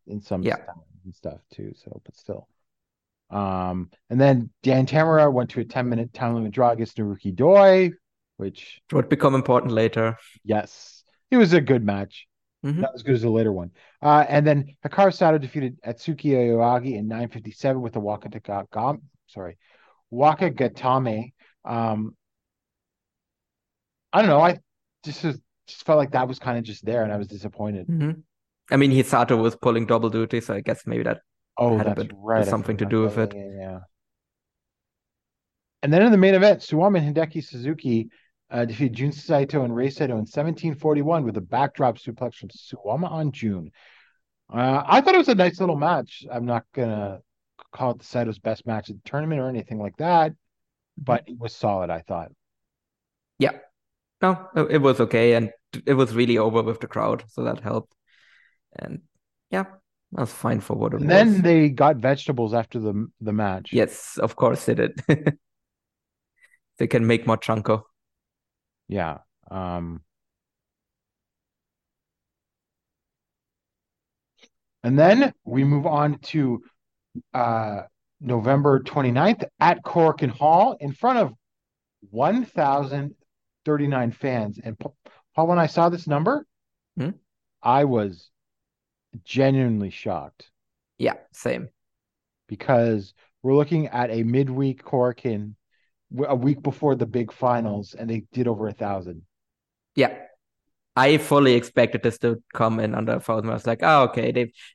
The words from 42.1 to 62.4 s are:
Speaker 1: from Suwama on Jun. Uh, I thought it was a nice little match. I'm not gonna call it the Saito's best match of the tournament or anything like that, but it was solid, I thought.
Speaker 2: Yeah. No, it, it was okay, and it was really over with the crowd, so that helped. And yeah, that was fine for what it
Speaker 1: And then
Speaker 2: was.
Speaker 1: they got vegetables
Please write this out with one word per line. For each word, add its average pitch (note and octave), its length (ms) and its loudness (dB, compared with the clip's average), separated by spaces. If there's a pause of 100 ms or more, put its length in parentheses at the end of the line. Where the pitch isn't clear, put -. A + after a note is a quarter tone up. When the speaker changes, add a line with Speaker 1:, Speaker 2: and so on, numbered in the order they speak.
Speaker 1:
from - 160 -18
Suwama B2+ 600 -8
on D#3 220 -4
Jun. F#2+ 380 -6 (800)
Uh, C3 340 0
I A3 140 6
thought F#4 140 4
it F#4 40 6
was D#4+ 100 2
a B3 60 4
nice F3+ 260 2
little F3 160 0
match. D3 540 -4
I'm A#2+ 140 -6
not A#2+ 200 -4 (100)
gonna G#2 460 -6 (520)
call B2+ 200 -4
it A#2 60 -8
the - 60 -20
Saito's A2+ 340 -6
best - 280 -8
match A2 240 -8
of G2+ 60 -16
the - 120 -20
tournament D3+ 320 -4
or C3 80 -4
anything A2+ 300 -8
like G2+ 180 -10
that, D#3+ 360 2 (640)
but B2 280 -2
it B2 120 -16
was A#2 160 -12
solid, F#2+ 360 -2
I E2 120 -6
thought. F#2 280 -10 (1080)
Speaker 2:
Yeah. - 140 2 (680)
No, F#3 340 0
it, D#3 80 0 (100)
it D3+ 60 4
was C3+ 220 4
okay, A#2 340 4
and A2+ 160 0 (340)
it C#3+ 100 2
was B2+ 200 2
really A#2 240 2
over A2 240 2
with A2 180 -4
the A2+ 60 -12
crowd, A2 420 -4
so - 160 -10
that A2+ 160 -6
helped. A2 320 -6 (880)
And - 220 -14 (500)
yeah, F#3+ 140 -4 (480)
that - 80 -8
was A#2+ 120 -6
fine - 280 -4
for - 160 -6
what G#2+ 180 -4
it - 60 -4
Speaker 1:
And C#3+ 100 0
then G#3+ 220 6
Speaker 2:
was. F#3 100 2
Speaker 1:
they E3 280 6
got C#3+ 260 2
vegetables A#2+ 580 -2